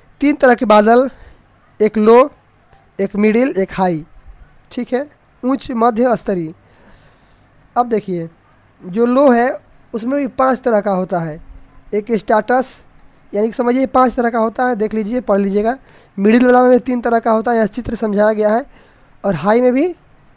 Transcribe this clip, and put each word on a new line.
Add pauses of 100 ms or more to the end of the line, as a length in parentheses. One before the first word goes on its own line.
(200)
तीन
तरह
के
बादल, (720)
एक
लो, (680)
एक
middle,
एक
हाई, (680)
ठीक
है, (340)
उच्च,
मध्य,
स्तरीय। (1200)
अब
देखिए (540)
जो
लो
है (300)
उसमें
भी
पांच
तरह
का
होता
है, (520)
एक
status, (540)
यानी
कि
समझिए
पांच
तरह
का
होता
है,
देख
लीजिए,
पढ़
लीजिएगा। (400)
Middle
वाला
में
तीन
तरह
का
होता
है,
यह
चित्र
समझाया
गया
है, (580)
और
हाई
में
भी (420)